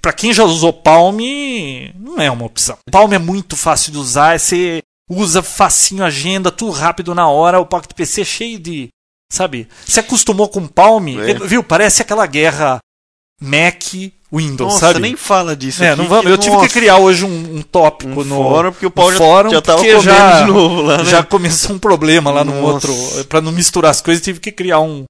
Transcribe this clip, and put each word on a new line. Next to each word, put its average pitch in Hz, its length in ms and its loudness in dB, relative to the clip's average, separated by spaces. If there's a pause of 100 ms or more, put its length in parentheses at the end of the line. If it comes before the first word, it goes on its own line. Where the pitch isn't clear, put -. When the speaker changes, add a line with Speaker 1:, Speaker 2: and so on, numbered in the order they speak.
Speaker 1:
pra 160 120 -4
quem 233 200 -4
já 220 120 2
usou 165 280 0
Palm, 170 460 4 (760)
não 262 240 -12
é 147 100 -2
uma 120 140 -8
opção. - 340 -8 (140)
Palm 202 200 4
é 196 60 0
muito 180 380 -6
fácil 156 340 -2
de 147 80 -10
usar, 143 400 0
você 175 440 -4 (280)
usa 180 320 -2
facinho - 640 -2
a - 20 0
agenda, 180 460 -4
tudo 226 180 -8
rápido 170 420 -4
na 175 160 0
hora, 165 300 2
o 170 80 -2
Pocket - 260 -8
P 165 140 -6
C - 140 -6
é 190 40 -2
cheio 226 360 -10
de, 160 280 -12 (440)
sabe? 135 340 -6 (180)
Se - 140 -2
acostumou 208 500 -2
com 196 200 -8
Palm, 202 400 2
Speaker 2:
É. 117 240 -4
Speaker 1:
é, - 20 0
viu? 196 300 -2
Parece 185 380 0
aquela 208 240 -2
guerra 147 520 -2 (600)
Mac, 151 420 -2 (500)
Windows, 151 420 -4
Speaker 2:
Nossa, 180 120 2
Speaker 1:
sabe? 170 140 2
Speaker 2:
nem 226 160 -4
fala 180 400 -2
disso 135 260 -6
Speaker 1:
É, 170 80 2
Speaker 2:
aqui, 143 120 -2
Speaker 1:
não 175 60 -4
vamos, 202 180 2
Speaker 2:
que, 180 60 2
Speaker 1:
eu 190 60 4
tive 202 180 0
Speaker 2:
nossa. 185 120 4
Speaker 1:
que - 60 -4
criar 214 240 6
hoje 190 260 4
um, 165 320 -8
um 151 60 -10
tópico 151 580 0
Speaker 2:
Um 143 40 -4
Speaker 1:
no, 139 120 -6
Speaker 2:
fórum, 143 360 0
porque 185 140 -8
o - 20 0
Speaker 1:
um 175 40 -6
Speaker 2:
Paulo 180 200 4
já, 185 60 -2
Speaker 1:
fórum, 180 320 6
Speaker 2:
já 160 120 2
tava 165 160 2
Speaker 1:
porque 220 160 4
Speaker 2:
comendo 196 160 4
Speaker 1:
já, 196 340 8
Speaker 2:
de 208 80 2
novo 175 300 2
lá, 147 160 2
né? 170 60 0
Speaker 1:
já 170 180 2
começou 175 540 -2
um - 20 -10
problema 160 520 2
lá 143 140 0
no 143 160 -4
Speaker 2:
Nossa. 143 300 -2
Speaker 1:
outro, 135 360 -8
pra 156 140 0
não 160 120 -6
misturar 170 380 2
as 139 100 -2
coisas, 170 240 -2
tive 185 160 -8
que 208 120 -12
criar 180 280 -2
um 151 300 -6